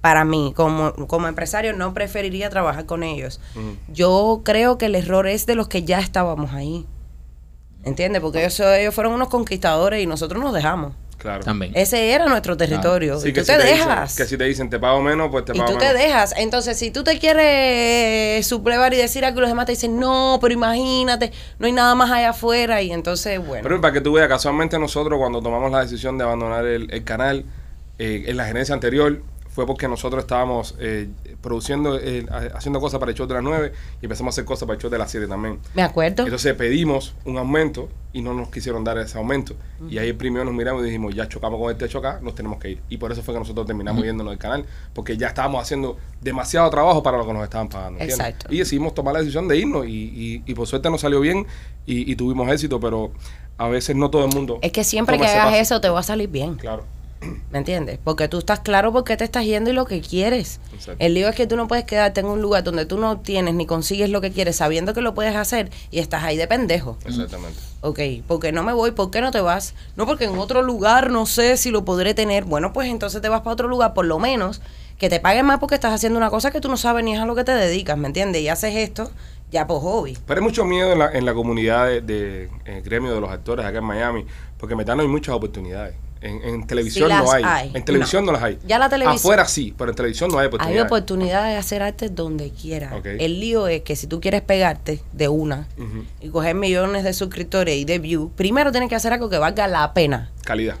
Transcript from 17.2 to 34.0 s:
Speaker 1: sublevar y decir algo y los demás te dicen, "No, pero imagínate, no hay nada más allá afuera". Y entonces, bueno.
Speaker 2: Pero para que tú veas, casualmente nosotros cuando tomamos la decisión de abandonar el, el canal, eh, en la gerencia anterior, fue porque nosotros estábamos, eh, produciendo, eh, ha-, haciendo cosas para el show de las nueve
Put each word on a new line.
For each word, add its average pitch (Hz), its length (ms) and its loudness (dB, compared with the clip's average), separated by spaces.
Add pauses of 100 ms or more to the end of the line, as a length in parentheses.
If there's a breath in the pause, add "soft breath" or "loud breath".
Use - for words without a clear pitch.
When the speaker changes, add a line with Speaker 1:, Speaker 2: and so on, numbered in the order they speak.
Speaker 1:
sublevar 240 480 2
y - 20 4
decir 247 300 2
algo 254 120 0
y - 40 4
los 240 80 4
demás 240 160 0
te 240 60 0
dicen, 233 280 0
"No, 262 400 4
pero 240 140 4
imagínate, 240 760 2 (280 loud breath)
no 220 80 0
hay 240 60 4
nada 247 220 6
más 247 160 6
allá 240 200 4
afuera". 233 500 2
Y 185 120 -2
entonces, 175 540 -2
bueno. 127 160 -6
Speaker 2:
Pero 160 200 2
para 156 100 6
que 147 80 2
tú 147 120 2
veas, 156 160 8
casualmente 151 500 2
nosotros 151 400 0
cuando 120 240 0
tomamos 120 280 0
la 135 120 4
decisión 123 340 -4
de 127 80 0
abandonar 117 400 0
el, 117 260 -2
el 113 140 -6
canal, 135 400 0 (540 loud breath)
eh, 110 300 -4
en 123 100 -2
la 120 80 -2
gerencia 131 280 -2
anterior, 139 460 2 (320)
fue 127 140 -2
porque 131 220 -4
nosotros 127 340 -4
estábamos, 123 560 -2
eh, 110 300 -6 (340)
produciendo, 135 560 -2
eh, 123 320 -6
ha-, 120 260 -6
haciendo 143 240 -4
cosas 135 200 -2
para 123 100 -2
el 110 80 -4
show 131 80 -4
de 123 80 -4
las 123 80 -2
nueve 151 300 -2 (280 loud breath)